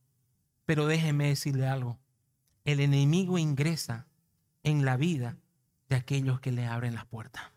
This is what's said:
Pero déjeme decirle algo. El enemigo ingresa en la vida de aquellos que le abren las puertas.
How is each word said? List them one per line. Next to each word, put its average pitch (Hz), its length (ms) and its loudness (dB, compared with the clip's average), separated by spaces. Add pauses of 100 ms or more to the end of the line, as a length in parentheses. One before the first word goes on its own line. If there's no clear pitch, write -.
(640)
Pero 151 200 0
déjeme 151 440 2
decirle 139 380 -2
algo. 127 300 -4 (680)
El 143 140 2
enemigo 147 560 4
ingresa 147 720 -2 (540)
en 151 220 2
la 131 140 2
vida 135 400 -2 (500)
de 135 80 2
aquellos 135 460 -2
que 131 100 -4
le 123 140 -4
abren 117 280 -4
las 113 120 -10
puertas. - 360 -14 (160)